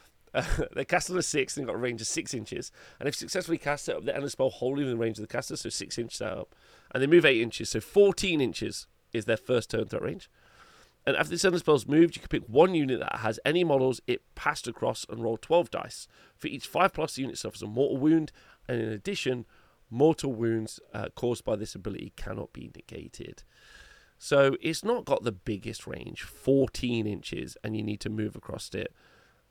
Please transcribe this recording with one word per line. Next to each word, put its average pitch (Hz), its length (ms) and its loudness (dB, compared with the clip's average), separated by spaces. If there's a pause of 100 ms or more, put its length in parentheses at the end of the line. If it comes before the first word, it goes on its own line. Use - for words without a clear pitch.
(320)
Uh, - 100 -2 (160)
<laughs> - 140 -4
they're 135 140 -4
cast 175 240 0
on 180 80 0
a 165 40 0
six - 360 -2
and 135 80 -4
got 107 80 -2
a 101 40 -2
range 120 220 -4
of 110 60 -6
six - 260 -4
inches. - 400 -8 (260)
And - 80 -4
if 147 80 -2
successfully 175 440 -4
cast, 147 260 -4
set 104 120 -4
up - 100 -8
the - 80 -2
end 139 100 -4
of 139 80 -6
spell 131 160 2
wholly 135 340 -2
within 123 160 -2
range 113 200 -2
of 104 40 -8
the 110 60 -10
caster, 131 280 -6
so - 120 -6
six-inch - 480 -6
setup. - 380 -8 (360)
And 127 120 -2
they 139 40 4
move 160 200 10
eight 120 160 6
inches, 110 260 -4
so 110 140 -2
fourteen 196 580 4
inches - 460 -2 (260)
is 110 140 -4
their 113 100 2
first 120 320 0
turn 110 200 -2
threat - 140 -6
range. - 280 -8 (760)
And 139 120 2
after 156 120 0
this 170 160 0
end 180 100 4
of 170 60 0
spell's 143 260 4
moved, 160 300 6
you - 40 -14
can - 80 -14
pick - 200 -4
one 160 260 6
unit 131 260 2
that - 160 -4
has 110 280 -2
any 165 180 4
models 131 440 4
it - 160 -2 (120)
passed - 320 -2
across 120 400 -4
and 113 160 -10
roll 113 140 -2
twelve - 340 2
dice. - 380 -8 (260)
For - 140 -8
each - 180 -10
five 185 280 2
plus 156 240 -4
unit 135 180 -6
suffers - 240 -8
a 110 60 -8
mortal 123 320 0
wound, 156 340 2 (340)
and 120 140 -4
in 110 80 -2
addition, 120 560 -4 (460)
mortal 143 420 4
wounds, 113 480 -2 (140)
uh, 107 200 -6
caused 120 300 -2
by 113 120 0
this 104 180 -6
ability 101 420 -10
cannot - 380 -8
be - 200 -14
negated. - 680 -16 (720)
So 139 440 4
it's - 240 -2
not 240 200 0
got 131 200 0
the 117 80 -2
biggest 101 520 -8
range, - 380 -12
fourteen 120 840 0
inches, - 560 -8
and 110 120 -4
you 107 60 -4
need 107 200 -4
to 110 60 -6
move 107 280 -4
across - 360 -12
it. - 220 -8 (560)